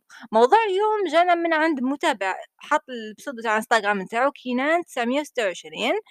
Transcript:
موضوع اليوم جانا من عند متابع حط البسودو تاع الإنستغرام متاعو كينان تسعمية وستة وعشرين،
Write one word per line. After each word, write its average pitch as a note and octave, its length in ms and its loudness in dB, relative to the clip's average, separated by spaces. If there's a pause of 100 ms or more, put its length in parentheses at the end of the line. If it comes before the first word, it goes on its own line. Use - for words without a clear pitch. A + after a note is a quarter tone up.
(320)
موضوع B3 280 6 (100)
اليوم G#4 420 0
جانا F4 240 4
من E4+ 180 0
عند D#4 300 2
متابع C4 520 -2 (220)
حط - 320 0
البسودو A3+ 520 -12
تاع A3+ 100 -2
الإنستغرام G#3+ 460 2
متاعو A#3 340 0
كينان C#4 540 -2
تسعمية B3+ 360 -4
وستة B3+ 240 -6
وعشرين، F3+ 480 -4 (180)